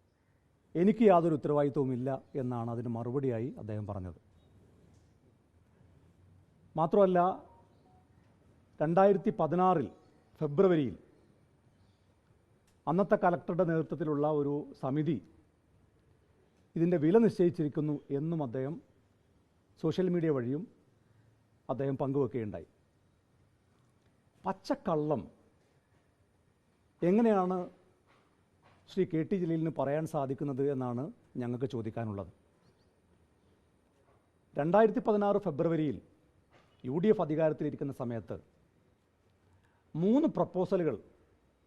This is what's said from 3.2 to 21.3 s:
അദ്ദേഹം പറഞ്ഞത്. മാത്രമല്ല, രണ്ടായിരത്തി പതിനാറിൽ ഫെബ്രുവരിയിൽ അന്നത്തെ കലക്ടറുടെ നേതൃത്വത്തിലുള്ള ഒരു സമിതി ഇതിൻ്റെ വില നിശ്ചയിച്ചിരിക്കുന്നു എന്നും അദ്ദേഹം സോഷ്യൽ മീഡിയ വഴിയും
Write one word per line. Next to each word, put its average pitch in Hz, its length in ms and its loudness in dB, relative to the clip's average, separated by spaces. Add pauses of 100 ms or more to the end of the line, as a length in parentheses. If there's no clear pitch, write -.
അദ്ദേഹം 107 280 -8
പറഞ്ഞത്. 92 280 -10 (2500)
മാത്രമല്ല, 180 440 4 (1600)
രണ്ടായിരത്തി 190 520 4 (100)
പതിനാറിൽ 165 460 2 (540)
ഫെബ്രുവരിയിൽ 151 520 2 (2000)
അന്നത്തെ 190 340 2
കലക്ടറുടെ 175 460 0
നേതൃത്വത്തിലുള്ള 156 560 -2 (160)
ഒരു 143 120 -2 (280)
സമിതി 143 340 -2 (1600)
ഇതിൻ്റെ 175 260 2
വില 175 200 6
നിശ്ചയിച്ചിരിക്കുന്നു 156 720 0 (240)
എന്നും 160 280 -4
അദ്ദേഹം 131 300 -6 (1040)
സോഷ്യൽ 180 320 0
മീഡിയ 160 220 0
വഴിയും 131 260 -2 (1080)